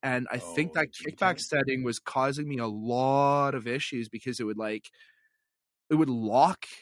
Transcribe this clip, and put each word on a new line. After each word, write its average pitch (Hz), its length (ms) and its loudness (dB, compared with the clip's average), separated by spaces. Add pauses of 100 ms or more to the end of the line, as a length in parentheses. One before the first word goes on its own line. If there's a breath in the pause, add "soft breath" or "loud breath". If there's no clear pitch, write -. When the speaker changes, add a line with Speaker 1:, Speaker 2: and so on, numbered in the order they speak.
Speaker 1:
and 127 300 -2
I 123 80 -4
think 156 320 -2
Speaker 2:
Oh, - 20 -16
Speaker 1:
that 156 140 0 (100)
Speaker 2:
the - 80 -14
Speaker 1:
kickback 180 340 0
Speaker 2:
detent? - 0 -
Speaker 1:
setting 135 440 -2
was 120 160 -2
causing 139 480 -2
me 139 100 -4
a 117 100 -2
lot 135 880 2
of 120 140 -6
issues 120 420 -4
because 120 300 -8
it 120 40 -4
would, 107 140 -4
like, 107 320 -6 (1000 soft breath)
it 156 40 4
would 156 160 4
lock 123 560 4 (160)